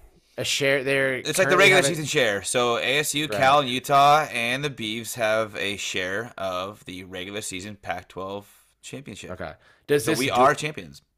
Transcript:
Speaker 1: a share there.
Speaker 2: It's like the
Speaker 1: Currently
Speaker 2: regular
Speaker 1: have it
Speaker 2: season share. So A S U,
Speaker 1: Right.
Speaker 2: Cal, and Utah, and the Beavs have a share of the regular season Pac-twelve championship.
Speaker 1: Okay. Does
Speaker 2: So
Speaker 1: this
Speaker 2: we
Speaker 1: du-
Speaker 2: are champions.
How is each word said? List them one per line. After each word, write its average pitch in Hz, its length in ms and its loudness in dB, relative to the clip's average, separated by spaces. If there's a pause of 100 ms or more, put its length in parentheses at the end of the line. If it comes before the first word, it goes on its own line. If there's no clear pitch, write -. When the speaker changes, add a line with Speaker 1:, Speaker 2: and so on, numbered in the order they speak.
(380)
Speaker 1:
a 127 60 -6
share 139 400 0
there. 135 320 0
Speaker 2:
It's 120 140 -8
like 151 80 -4
the 190 60 4
Speaker 1:
Currently 180 140 4
Speaker 2:
regular 190 200 8
Speaker 1:
have 170 80 4
it - 20 2
Speaker 2:
season 156 180 -2
share. 113 380 0
So 120 340 0
A 117 220 0
S 147 160 -4
U, 147 120 -2
Speaker 1:
Right. 107 100 -4
Speaker 2:
Cal, 135 240 6
and 131 80 -4
Utah, 143 640 4
and 120 320 -2
the 147 60 -4
Beavs 113 440 -8
have 110 420 0
a 101 220 -4
share 98 600 -6
of 95 480 -6
the 92 200 -14
regular 95 360 -10
season 98 400 -10
Pac-twelve 95 640 -10 (360)
championship. 107 500 -16
Speaker 1:
Okay. 87 220 -12 (340)
Does 143 160 2
Speaker 2:
So 160 80 0
Speaker 1:
this 156 80 0
Speaker 2:
we 135 80 -2
Speaker 1:
du- 120 60 -2
Speaker 2:
are 131 200 6
champions. 123 480 -10 (160)